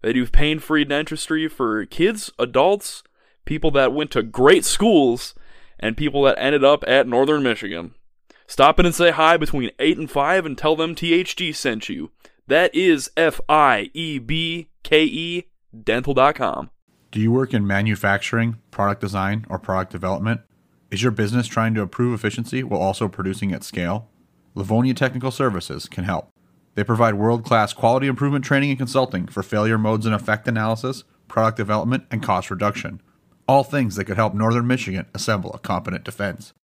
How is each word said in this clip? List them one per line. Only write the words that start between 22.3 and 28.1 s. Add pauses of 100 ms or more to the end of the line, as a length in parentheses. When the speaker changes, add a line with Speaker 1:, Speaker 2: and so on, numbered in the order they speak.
Speaker 2:
while
also
producing
at
scale? (480)
Livonia
Technical
Services
can
help. (440)
They
provide
world-class
quality
improvement